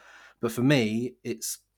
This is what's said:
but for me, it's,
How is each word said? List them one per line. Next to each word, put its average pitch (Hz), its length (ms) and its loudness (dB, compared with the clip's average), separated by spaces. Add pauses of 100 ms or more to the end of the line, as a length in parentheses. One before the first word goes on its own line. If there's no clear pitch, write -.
(420)
but 117 100 -2
for 123 100 -4
me, 123 600 2
it's, - 360 -8 (180)